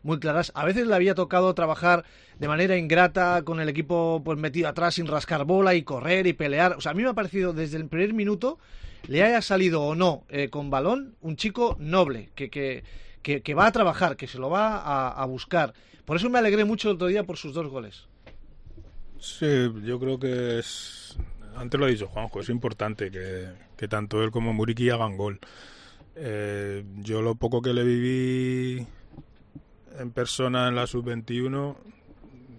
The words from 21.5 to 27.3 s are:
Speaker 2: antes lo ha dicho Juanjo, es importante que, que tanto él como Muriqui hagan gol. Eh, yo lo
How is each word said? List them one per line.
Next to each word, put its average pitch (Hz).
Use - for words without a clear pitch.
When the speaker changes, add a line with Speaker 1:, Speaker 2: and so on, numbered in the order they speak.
Speaker 2:
antes 127
lo 139
ha 131
dicho 107
Juanjo, 107
es 101
importante 107
que, 92
que 110
tanto 104
él 110
como 113
Muriqui 113
hagan 113
gol. 101
Eh, 104
yo 110
lo 113